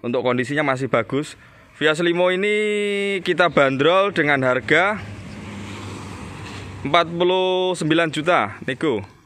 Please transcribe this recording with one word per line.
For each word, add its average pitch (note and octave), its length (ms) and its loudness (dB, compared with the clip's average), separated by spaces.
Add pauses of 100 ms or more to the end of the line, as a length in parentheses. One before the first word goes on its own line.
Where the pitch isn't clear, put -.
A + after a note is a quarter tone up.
Untuk A#2+ 160 -2
kondisinya B2+ 400 0
masih C3+ 240 0
bagus. D3 480 -2 (400)
Vios D3+ 240 2
Limo F3 320 2
ini G3+ 240 0 (720)
kita F3 240 2
bandrol D3 640 4
dengan D3 320 2
harga D3+ 560 2 (1800)
empat E3 240 2
puluh F#3 640 0
sembilan E3 400 2
juta, D3 400 0 (100)
nego. C3 380 -2 (240)